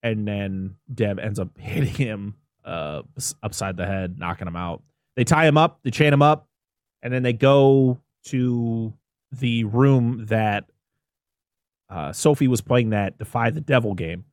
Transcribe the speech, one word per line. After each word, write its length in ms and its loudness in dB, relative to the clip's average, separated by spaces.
And 260 -2
then 480 -6
Deb 260 -2
ends 220 -6
up 140 -4
<laughs> 40 -20
hitting 360 -4
him, 400 -6
uh, 380 -8
s-, 260 -10
upside 340 -6
the 100 -6
head, 320 -6
knocking 280 -8
him 100 -8
out. 260 -8
They 80 2
tie 220 4
him 120 4
up, 240 2
they 80 -4
chain 220 2
him 100 4
up, 240 4
and 100 -8
then 100 -2
they 100 0
go 680 4
to 680 -2
the 320 -2
room 640 2
that, 420 0
uh, 240 -8
Sophie 360 2
was 120 2
playing 300 2
that 280 0
Defy 320 -2
the 100 -6
Devil 340 0
game. 380 -8